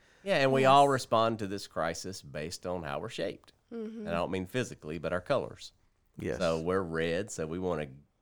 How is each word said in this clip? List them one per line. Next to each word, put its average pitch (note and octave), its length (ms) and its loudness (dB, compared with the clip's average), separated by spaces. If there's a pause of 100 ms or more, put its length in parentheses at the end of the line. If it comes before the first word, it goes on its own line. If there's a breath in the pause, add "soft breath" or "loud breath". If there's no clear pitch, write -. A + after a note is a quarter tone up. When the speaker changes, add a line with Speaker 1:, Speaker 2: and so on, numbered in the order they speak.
(240 soft breath)
Speaker 1:
Yeah, F#3+ 160 0
and C3+ 120 4
we C3+ 120 6
Speaker 2:
Yes. C3 60 8
Speaker 1:
all C#3 200 10
respond A2+ 500 2
to G#2 80 -4
this G2+ 180 -6
crisis E2+ 560 -4
based D2+ 460 -10
on F2 160 -4
how C#2+ 160 -4
we're F#2+ 80 -6
shaped. - 460 -8 (200)
Speaker 3:
Mm-hmm. A3+ 260 -10
Speaker 1:
And G#3 100 -8
I E2+ 60 -2
don't E2+ 160 0
mean F#2 160 -2
physically, F2 520 -6
but D#2+ 140 -2
our F2+ 80 -2
colors. - 500 -4 (480)
Speaker 4:
Yes. E2+ 200 -4
Speaker 1:
So E2 200 2
we're F2+ 240 0
red, E2 480 -2
so D#2 160 -6
we E2 100 -6
wanna E2+ 300 -4 (340)